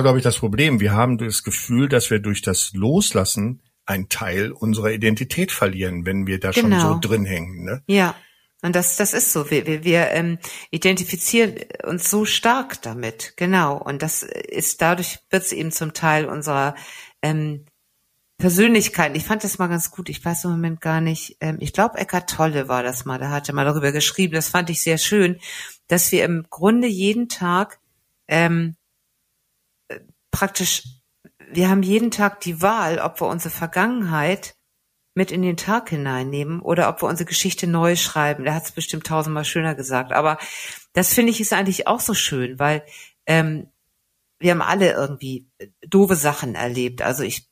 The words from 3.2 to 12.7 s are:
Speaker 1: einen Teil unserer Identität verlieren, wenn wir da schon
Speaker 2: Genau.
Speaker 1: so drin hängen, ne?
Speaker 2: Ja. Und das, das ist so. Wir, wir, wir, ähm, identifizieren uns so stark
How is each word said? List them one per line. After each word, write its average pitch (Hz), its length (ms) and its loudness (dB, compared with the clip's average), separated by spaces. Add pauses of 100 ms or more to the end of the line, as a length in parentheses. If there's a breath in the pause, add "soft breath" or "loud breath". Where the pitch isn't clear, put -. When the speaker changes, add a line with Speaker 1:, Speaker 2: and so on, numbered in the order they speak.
Speaker 1:
einen 98 220 -4
Teil 98 420 -4
unserer 110 420 0
Identität 110 600 0
verlieren, 92 540 -2
wenn 95 200 -2
wir 95 140 -2
da 95 120 -2
schon 226 180 4
Speaker 2:
Genau. 165 240 4
Speaker 1:
so 165 60 0
drin 107 240 0
hängen, 87 400 -6
ne? 113 220 -8
Speaker 2:
Ja. 196 280 2 (480 soft breath)
Und 175 120 -2
das, 180 220 0
das 202 160 0
ist 233 180 0
so. 147 200 0
Wir, 147 160 0
wir, 156 180 -4
wir, 170 280 4
ähm, 170 260 0 (320 loud breath)
identifizieren 185 840 0 (320)
uns 175 220 -4
so 214 160 2
stark 262 560 0